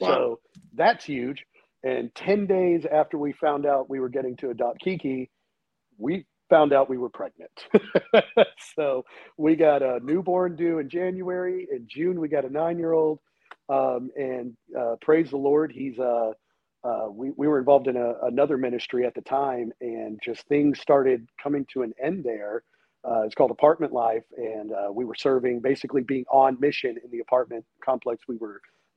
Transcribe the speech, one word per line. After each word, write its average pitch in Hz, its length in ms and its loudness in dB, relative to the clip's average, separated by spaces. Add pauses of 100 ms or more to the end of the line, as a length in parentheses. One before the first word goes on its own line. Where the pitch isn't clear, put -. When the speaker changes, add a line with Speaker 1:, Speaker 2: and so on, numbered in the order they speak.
Speaker 1:
Wow. 185 80 -2
Speaker 2:
So 123 320 2 (340)
that's 175 300 2
huge. 135 420 -8 (380)
And 123 300 -4
ten 202 320 0
days 180 380 2
after 156 320 0
we 147 160 -4
found 143 320 -2
out 135 240 0
we 135 120 -6
were 127 80 -2
getting 127 300 -6
to 135 120 -6
adopt 120 300 -4
Kiki, 135 500 -4 (680)
we 147 280 -6 (240)
found 151 220 6
out 135 180 4
we 127 80 -4
were 123 100 -4
pregnant. - 440 -14 (200)
<laughs> 214 100 6 (920)
So 135 300 -2 (320)
we 156 200 4
got 151 260 4
a 127 200 0
newborn 180 540 -2
due 165 220 -2
in 143 100 -4
January. 185 840 -4
In 123 160 -8
June, 170 340 -4
we 156 80 -2
got 143 160 0
a 131 60 -6
nine-year-old. 160 720 0 (480)
Um, 131 480 0
and, 127 400 -6 (220)
uh, 117 220 -2
praise 156 300 4
the 139 60 -4
Lord, 143 360 2
he's, 127 260 -10
uh, 117 340 0 (520)
uh, 110 260 -4
we, 117 260 -8
we 139 120 0
were 151 100 4
involved 135 280 4
in 127 100 0
a, 120 260 -2
another 135 340 2
ministry 123 500 -2
at 117 80 -4
the 120 80 -12
time, 131 580 -4
and 113 420 -8
just 117 260 -10
things 147 320 2
started 131 480 2 (140)
coming 143 300 -2
to 131 100 -4
an 110 100 -6 (100)
end 165 220 -4
there. 110 400 -6 (400)
Uh, 117 180 0
it's 107 120 -4
called 127 160 4
Apartment 151 420 2
Life, 113 320 -2 (120)
and, 110 360 -8
uh, 101 200 -4
we 117 120 -4
were 110 100 -8
serving, 127 460 0
basically 135 420 0
being 127 280 -2
on 135 300 6
mission 135 440 0
in 123 60 -20
the 117 100 -8
apartment 117 440 0 (200)
complex 127 440 -4
we 120 80 -6
were 104 240 -12 (360)